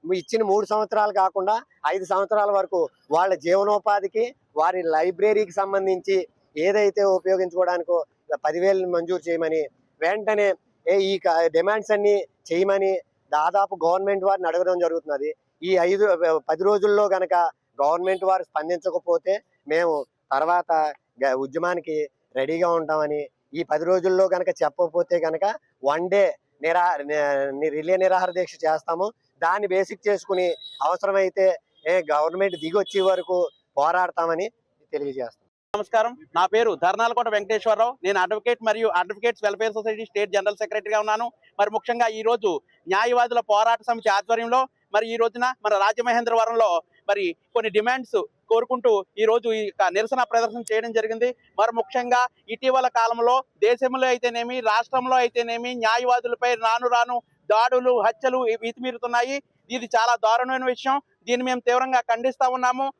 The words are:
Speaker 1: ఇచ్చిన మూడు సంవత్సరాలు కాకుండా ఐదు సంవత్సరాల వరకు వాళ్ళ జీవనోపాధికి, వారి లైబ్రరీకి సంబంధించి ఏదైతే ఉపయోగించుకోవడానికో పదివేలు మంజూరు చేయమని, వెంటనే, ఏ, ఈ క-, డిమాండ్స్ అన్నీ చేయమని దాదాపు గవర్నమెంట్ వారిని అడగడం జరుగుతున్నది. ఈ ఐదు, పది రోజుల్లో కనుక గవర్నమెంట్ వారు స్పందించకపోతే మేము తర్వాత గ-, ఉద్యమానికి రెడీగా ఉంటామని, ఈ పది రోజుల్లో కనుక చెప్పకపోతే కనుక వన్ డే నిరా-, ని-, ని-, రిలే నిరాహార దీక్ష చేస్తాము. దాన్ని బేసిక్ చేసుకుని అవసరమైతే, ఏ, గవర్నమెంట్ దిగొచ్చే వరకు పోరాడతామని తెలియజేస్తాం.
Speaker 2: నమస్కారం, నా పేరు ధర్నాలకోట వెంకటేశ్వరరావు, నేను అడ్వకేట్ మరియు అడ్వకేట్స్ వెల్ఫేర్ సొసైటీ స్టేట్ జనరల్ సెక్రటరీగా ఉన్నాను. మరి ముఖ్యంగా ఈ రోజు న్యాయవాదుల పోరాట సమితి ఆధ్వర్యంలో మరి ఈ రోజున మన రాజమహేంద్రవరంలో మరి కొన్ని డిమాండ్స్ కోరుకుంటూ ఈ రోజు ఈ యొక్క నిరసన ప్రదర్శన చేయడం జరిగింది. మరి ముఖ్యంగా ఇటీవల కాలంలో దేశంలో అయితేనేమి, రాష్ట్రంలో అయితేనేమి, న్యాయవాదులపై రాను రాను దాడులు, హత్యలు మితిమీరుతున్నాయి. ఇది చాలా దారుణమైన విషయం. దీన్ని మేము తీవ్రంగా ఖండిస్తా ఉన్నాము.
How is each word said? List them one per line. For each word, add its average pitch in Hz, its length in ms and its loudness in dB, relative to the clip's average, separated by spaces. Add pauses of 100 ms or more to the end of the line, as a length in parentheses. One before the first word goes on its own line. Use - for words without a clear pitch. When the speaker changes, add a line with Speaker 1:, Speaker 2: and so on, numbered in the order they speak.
(160)
Speaker 1:
ఇచ్చిన 220 280 -2
మూడు 202 220 2
సంవత్సరాలు 214 480 0
కాకుండా 196 480 0 (260)
ఐదు 185 180 -2
సంవత్సరాల 202 460 0
వరకు 185 380 0 (220)
వాళ్ళ 180 240 2
జీవనోపాధికి, 202 1000 0 (200)
వారి 175 300 0
లైబ్రరీకి 180 680 0
సంబంధించి 190 760 -2 (300)
ఏదైతే 202 460 2
ఉపయోగించుకోవడానికో 180 1000 0 (400)
పదివేలు 185 420 0
మంజూరు 170 420 -4
చేయమని, 165 320 0 (400)
వెంటనే, 208 520 0 (340)
ఏ, 190 100 4
ఈ 196 200 0
క-, 170 280 2
డిమాండ్స్ 190 460 0
అన్నీ 208 320 2 (300)
చేయమని 196 460 0 (340)
దాదాపు 180 520 0
గవర్నమెంట్ 190 380 0
వారిని 190 240 0
అడగడం 180 320 0
జరుగుతున్నది. 156 560 -4 (280)
ఈ 185 140 0
ఐదు, 190 400 2 (320)
పది 165 140 -2
రోజుల్లో 208 440 2
కనుక 185 260 0 (500)
గవర్నమెంట్ 180 420 0
వారు 185 180 2
స్పందించకపోతే 170 1000 -2 (260)
మేము 156 380 0 (260)
తర్వాత 156 640 0 (320)
గ-, 131 80 2
ఉద్యమానికి 156 760 -4 (260)
రెడీగా 160 360 0
ఉంటామని, 151 560 -2 (260)
ఈ 160 100 -6
పది 156 220 -2
రోజుల్లో 185 420 4
కనుక 180 220 0
చెప్పకపోతే 170 720 0
కనుక 160 360 0 (280)
వన్ 160 260 0
డే 190 260 2 (260)
నిరా-, 170 400 0
ని-, 143 580 -2
ని-, 151 120 0
రిలే 156 260 -2
నిరాహార 185 340 2
దీక్ష 175 220 -4 (120)
చేస్తాము. 165 460 -2 (320)
దాన్ని 196 240 0
బేసిక్ 190 400 -2
చేసుకుని 185 480 -2 (280)
అవసరమైతే, 190 760 2 (300)
ఏ, 180 140 2 (120)
గవర్నమెంట్ 180 420 0
దిగొచ్చే 180 460 -2
వరకు 180 460 0 (300)
పోరాడతామని 170 720 0 (420)
తెలియజేస్తాం. 135 560 -8 (280)
Speaker 2:
నమస్కారం, 220 420 -2 (180)
నా 175 100 2
పేరు 220 300 2
ధర్నాలకోట 226 540 0
వెంకటేశ్వరరావు, 214 760 0
నేను 190 160 0
అడ్వకేట్ 214 440 -2
మరియు 220 240 0
అడ్వకేట్స్ 202 560 -2
వెల్ఫేర్ 208 300 -2
సొసైటీ 214 320 -6
స్టేట్ 202 260 -4
జనరల్ 196 240 -2
సెక్రటరీగా 208 440 -4
ఉన్నాను. 214 320 -4 (280)
మరి 208 100 2
ముఖ్యంగా 233 380 -2
ఈ 220 140 -6
రోజు 214 400 0 (260)
న్యాయవాదుల 240 520 0
పోరాట 226 480 2
సమితి 226 220 -2
ఆధ్వర్యంలో 233 580 0 (260)
మరి 226 140 0
ఈ 226 80 -6
రోజున 240 380 0 (120)
మన 214 80 2
రాజమహేంద్రవరంలో 226 1080 2 (280)
మరి 196 260 -2 (180)
కొన్ని 220 180 0
డిమాండ్స్ 226 520 -2 (260)
కోరుకుంటూ 226 560 2 (120)
ఈ 214 80 0
రోజు 226 240 2
ఈ 220 160 -2
యొక్క 185 280 0
నిరసన 220 300 0
ప్రదర్శన 226 380 -2 (120)
చేయడం 226 180 -2
జరిగింది. 226 440 -2 (240)
మరి 226 140 2
ముఖ్యంగా 247 540 -2 (220)
ఇటీవల 254 380 0
కాలంలో 233 560 2 (200)
దేశంలో 254 440 2
అయితేనేమి, 240 520 -2
రాష్ట్రంలో 247 560 0
అయితేనేమి, 240 600 -2
న్యాయవాదులపై 240 800 0
రాను 233 340 0
రాను 240 340 0 (300)
దాడులు, 247 500 2
హత్యలు 240 360 0 (240)
మితిమీరుతున్నాయి. 240 840 -4 (260)
ఇది 240 160 -6
చాలా 233 300 2
దారుణమైన 247 500 0
విషయం. 262 360 -2 (260)
దీన్ని 247 220 -2
మేము 247 180 -2
తీవ్రంగా 254 340 2 (100)
ఖండిస్తా 254 360 0 (100)
ఉన్నాము. 254 300 -2 (120)